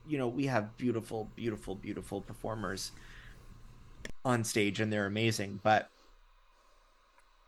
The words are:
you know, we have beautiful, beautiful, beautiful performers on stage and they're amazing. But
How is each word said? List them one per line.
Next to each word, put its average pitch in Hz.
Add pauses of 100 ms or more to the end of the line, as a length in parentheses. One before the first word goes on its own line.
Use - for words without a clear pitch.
you 151
know, 127
we 135
have 113
beautiful, 113
beautiful, 104
beautiful 98
performers 104 (1300)
on 120
stage 101
and 107
they're 104
amazing. 104
But - (1600)